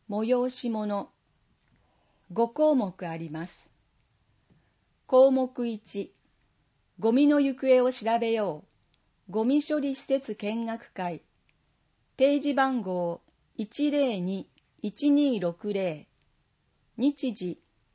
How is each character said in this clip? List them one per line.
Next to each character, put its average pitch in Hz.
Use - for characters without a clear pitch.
催 240
し 247
物。 208
五 226
項 302
目 196
あ 165
り 165
ま 160
す。 -
項 262
目 254
一、 214
ゴ 208
ミ 277
の 294
行 269
方 254
を 247
調 226
べ 226
よ 196
う。 -
ゴ 220
ミ 285
処 302
理 277
施 -
設 269
見 220
学 226
会。 175
ペ 285
ー -
ジ 285
番 269
号 180
一 277
零 262
二 185
一 285
二 285
六 175
零。 180
日 269
時、 180